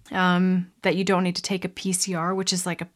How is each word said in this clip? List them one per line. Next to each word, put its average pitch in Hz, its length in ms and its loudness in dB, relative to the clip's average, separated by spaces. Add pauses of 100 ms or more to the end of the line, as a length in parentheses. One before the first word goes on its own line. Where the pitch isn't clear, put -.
(120)
um, 180 600 2 (100)
that 175 140 2
you 190 80 0
don't 180 180 2
need 180 140 0
to - 80 -6
take 185 220 -4
a 175 40 -4
P 190 240 -4
C 185 220 -2
R, 170 180 -2
which 190 180 -2
is, 180 140 -2
like, 170 160 -4
a 170 140 -12